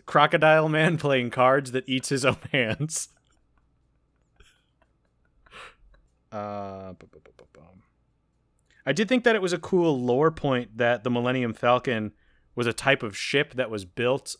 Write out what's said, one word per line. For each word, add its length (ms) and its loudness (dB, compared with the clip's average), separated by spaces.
Crocodile 640 4
Man 300 2
playing 320 0
cards 420 2
that 160 -4
eats 220 -4
his 140 -2
own 120 2
hands. 560 -2
Uh, 600 -10
bu-, 140 -20
bu-, 180 -20
bu-, 120 -20
bu-, 160 -20
bum. 300 -20
I 80 0
did 160 0
think 160 2
that 100 4
it 80 0
was 120 -2
a 40 -2
cool 400 2
lore 320 2
point 460 -2
that 260 2
the 80 -2
Millennium 440 0
Falcon 580 0
was 120 -2
a 80 0
type 280 0
of 140 -8
ship 380 -2
that 160 -4
was 160 -8
built 540 -4